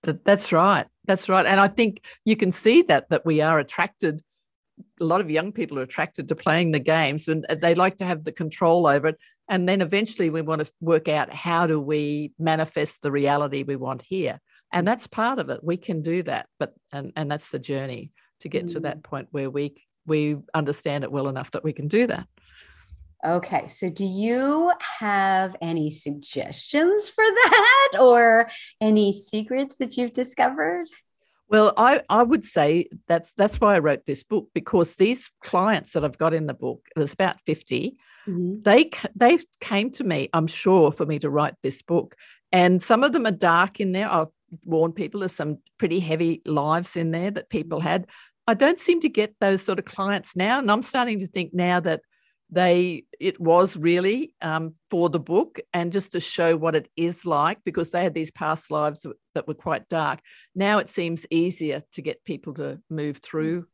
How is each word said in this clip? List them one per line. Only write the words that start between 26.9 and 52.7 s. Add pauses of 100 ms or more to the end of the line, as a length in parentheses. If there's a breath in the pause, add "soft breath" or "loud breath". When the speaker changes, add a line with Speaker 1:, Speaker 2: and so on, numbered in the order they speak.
Speaker 2:
for
<laughs>
that, (100)
or (300 loud breath)
any
secrets
that
you've
discovered? (640 soft breath)
Speaker 1:
Well,
I,
I
would
say (200)
that's,
that's
why
I
wrote
this
book,
because
these (120)
clients
that
I've
got
in
the
book, (100)
there's
about
fifty, (300 soft breath)
Speaker 2:
Mm-hmm.
Speaker 1:
they (120)
c-,
they (220)
came
to
me,
I'm
sure,
for
me
to
write
this
book. (360 soft breath)
And
some
of
them
are
dark
in
there.
I've (380)
warned
people
there's
some (200)
pretty
heavy
lives
in
there
that
people
Speaker 2:
Mm-hmm.
Speaker 1:
had. (380 soft breath)
I
don't
seem
to
get
those
sort
of
clients
now.
And
I'm
starting
to
think
now
that (500)
they, (140)